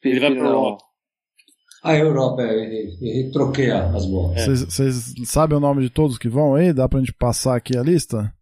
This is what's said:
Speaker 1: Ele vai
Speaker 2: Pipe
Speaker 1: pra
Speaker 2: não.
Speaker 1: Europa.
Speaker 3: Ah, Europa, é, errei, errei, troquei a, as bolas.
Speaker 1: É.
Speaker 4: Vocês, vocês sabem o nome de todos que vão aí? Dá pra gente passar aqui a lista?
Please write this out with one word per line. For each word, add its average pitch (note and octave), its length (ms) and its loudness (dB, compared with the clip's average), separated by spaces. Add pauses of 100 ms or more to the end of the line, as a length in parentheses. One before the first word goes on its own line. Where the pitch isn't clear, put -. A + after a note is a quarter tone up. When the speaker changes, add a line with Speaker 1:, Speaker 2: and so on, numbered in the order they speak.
Speaker 1:
Ele C3 160 2
vai C#3+ 100 2
Speaker 2:
Pipe C3 120 0
Speaker 1:
pra - 80 2
Speaker 2:
não. C3 80 2
Speaker 1:
Europa. A2+ 260 -2 (1000)
Speaker 3:
Ah, D#3+ 140 2
Europa, C3 460 0
é, A2 100 -2 (100)
errei, A2 380 -8
errei, B2+ 300 -4
troquei C3+ 400 0
a, F#2 180 0
as F#2+ 160 -2
bolas. F2+ 320 -2
Speaker 1:
É. A2 80 0
Speaker 4:
Vocês, C3+ 180 2
vocês B2+ 500 -2 (120)
sabem D3+ 320 2
o C#3+ 40 2
nome C#3 200 2
de B2+ 80 0
todos D3 280 0
que A#2+ 120 -4
vão C#3 260 2
aí? F3 160 4
Dá C3 160 2
pra C3+ 120 0
gente B2+ 140 -2
passar B2 440 0
aqui B2+ 200 -4
a A#2+ 40 0
lista? B2 500 0 (100)